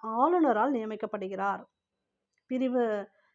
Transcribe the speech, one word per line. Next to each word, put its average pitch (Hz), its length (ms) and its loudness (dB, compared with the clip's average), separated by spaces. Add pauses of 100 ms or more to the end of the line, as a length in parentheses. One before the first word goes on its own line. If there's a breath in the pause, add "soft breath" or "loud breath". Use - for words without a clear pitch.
ஆளுநரால் 254 720 2
நியமிக்கப்படுகிறார். 202 880 -4 (840)
பிரிவு 240 600 0 (260)